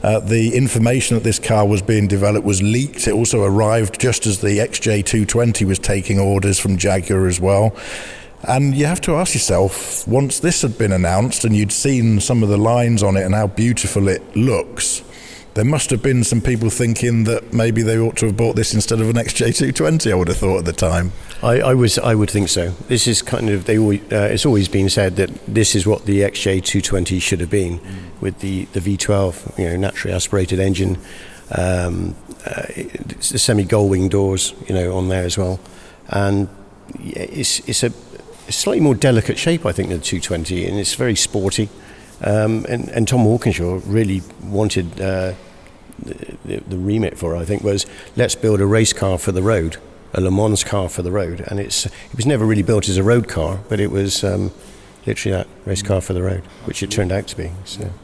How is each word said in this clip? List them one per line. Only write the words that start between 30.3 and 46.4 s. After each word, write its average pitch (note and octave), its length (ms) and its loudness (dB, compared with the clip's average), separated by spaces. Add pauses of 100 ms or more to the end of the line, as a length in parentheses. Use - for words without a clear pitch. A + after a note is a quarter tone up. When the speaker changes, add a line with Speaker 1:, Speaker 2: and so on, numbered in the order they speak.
Speaker 2:
engine, F#2+ 380 0 (600)
um, F2+ 580 -2 (300)
uh, - 240 -8
it's - 600 -8
the - 80 -2
semi-gull G#2 500 2
wing F#2+ 180 2
doors, F#2+ 460 0 (140)
you F#2+ 80 -2
know, F2+ 200 0
on F#2 140 -2
there F#2 140 0
as F2 140 -2
well. F#2 220 -2 (500)
And G2 380 0 (520)
yeah, - 240 -10
it's, - 440 -4
it's - 160 -2
a, G2+ 80 0 (560)
a - 40 -8
slightly - 300 0
more C#3+ 140 4
delicate A#2 420 2
shape, E3 280 0
I F2 80 0
think, F2+ 160 -2
than F2 80 -2
the D#2 80 -8
two F2+ 160 -4
twenty, F2 440 -4
and F#2 140 -2
it's F#2+ 140 -4
very B2 220 0
sporty. G2+ 520 -2 (560)
Um, G#2+ 460 0
and, A#2+ 200 -4
and A2+ 180 0
Tom B2 180 4
Walkinshaw F#2+ 640 0
really G2 340 0 (220)
wanted, F#2+ 580 -2
uh, F#2 320 -2 (640)
the, - 480 -14